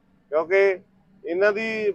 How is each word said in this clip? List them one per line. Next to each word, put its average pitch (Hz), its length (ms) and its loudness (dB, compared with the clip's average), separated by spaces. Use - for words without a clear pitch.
ਕਿਉਂਕਿ 185 480 2
ਇਹਨਾਂ 190 280 0
ਦੀ 220 420 -4